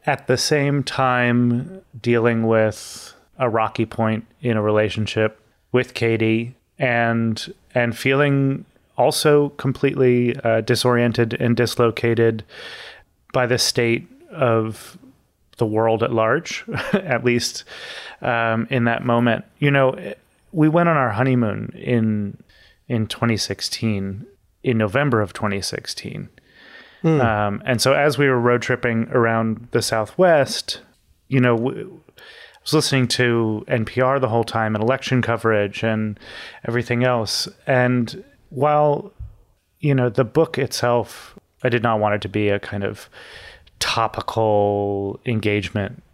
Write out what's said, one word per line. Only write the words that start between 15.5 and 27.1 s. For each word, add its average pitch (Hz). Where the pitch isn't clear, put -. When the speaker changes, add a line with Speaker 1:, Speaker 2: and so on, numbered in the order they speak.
Speaker 1:
the 117
world 110
at -
large, 113
<laughs> -
at 147
least, 120
um, 117
in 123
that 117
moment. 120
You 143
know, 131
we 156
went 170
on 160
our 131
honeymoon 110
in, 110
in 110
twenty 113
sixteen, 98
in 120
November 113
of 101
twenty 101
sixteen. -
Speaker 2:
Hmm. 160